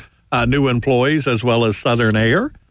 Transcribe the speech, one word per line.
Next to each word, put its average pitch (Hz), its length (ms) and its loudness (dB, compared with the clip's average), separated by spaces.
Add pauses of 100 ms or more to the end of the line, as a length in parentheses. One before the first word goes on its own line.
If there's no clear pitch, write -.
(300)
uh, 120 140 0
new 135 240 0
employees, 127 580 0
as 117 160 -2
well 120 220 2
as 107 120 -2
Southern 117 400 0
Air. 135 360 0 (180)